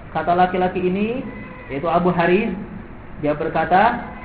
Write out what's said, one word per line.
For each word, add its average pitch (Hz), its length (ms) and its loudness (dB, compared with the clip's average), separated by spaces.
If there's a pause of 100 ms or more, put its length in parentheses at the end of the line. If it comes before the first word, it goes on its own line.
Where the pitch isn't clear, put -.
Kata 160 240 0
laki-laki 180 480 2
ini, 208 400 0 (480)
yaitu 147 160 -4
Abu 175 240 4
Hariz, 180 400 4 (720)
dia 147 160 0
berkata, 175 640 2 (240)